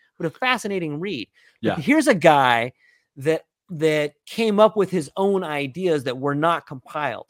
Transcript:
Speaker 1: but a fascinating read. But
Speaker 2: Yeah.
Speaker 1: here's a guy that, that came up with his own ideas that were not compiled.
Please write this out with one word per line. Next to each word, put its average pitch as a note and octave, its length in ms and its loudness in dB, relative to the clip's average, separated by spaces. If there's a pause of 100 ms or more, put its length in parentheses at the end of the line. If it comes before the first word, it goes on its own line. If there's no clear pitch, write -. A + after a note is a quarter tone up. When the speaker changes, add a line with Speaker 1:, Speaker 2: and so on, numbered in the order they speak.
(180)
Speaker 1:
but E3+ 80 -6
a D#3 40 -4
fascinating G3 720 -4
read. E3+ 280 -8 (340)
But A2 60 0
Speaker 2:
Yeah. F#2+ 80 -2
Speaker 1:
here's C#4 320 2
a A#3+ 60 4
guy C3 580 4 (440)
that, D3 300 -4 (240)
that D3+ 440 0 (120)
came G#3+ 340 0
up G#3+ 160 6
with F#3+ 140 0
his E3+ 260 -4
own F#3+ 260 0
ideas D3 640 -4
that C3 140 -6
were C#3+ 160 -2
not D#3 320 0
compiled. C3+ 640 -10